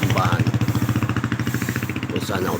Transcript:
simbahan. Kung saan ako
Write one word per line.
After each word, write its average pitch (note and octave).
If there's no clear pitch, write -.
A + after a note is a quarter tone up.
simbahan. F#2+
Kung -
saan F#2
ako E2+